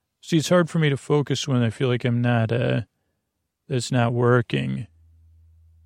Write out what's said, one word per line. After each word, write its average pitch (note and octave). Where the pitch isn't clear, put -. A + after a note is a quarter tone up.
See, -
it's C#3+
hard F3
for E3+
me D#3
to C#3
focus D3
when B2
I A2+
feel C3
like B2
I'm A#2+
not, A#2
uh, B2
it's B2+
not A#2+
working. B2